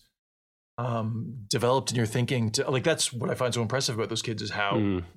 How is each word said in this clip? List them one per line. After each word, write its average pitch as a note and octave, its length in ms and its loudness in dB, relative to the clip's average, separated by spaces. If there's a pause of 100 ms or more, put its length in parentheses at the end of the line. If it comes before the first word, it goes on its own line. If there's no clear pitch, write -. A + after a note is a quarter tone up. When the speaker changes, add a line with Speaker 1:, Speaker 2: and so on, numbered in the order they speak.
(800)
Speaker 1:
um, A#2 720 -4
developed B2 420 2
in A#2 60 0
your A#2 100 4
thinking A#2+ 460 2
to, C3+ 180 0
like, C3 140 2
that's D#3 280 2
what A2+ 180 -4
I A#2 40 -2
find B2 200 0
so A#2+ 80 0
impressive B2 340 0
about G#2+ 120 0
those A2 140 -4
kids A2 200 -6
is G#2 80 -6
how, G2+ 240 0
Speaker 2:
Mm. G2 300 2 (120)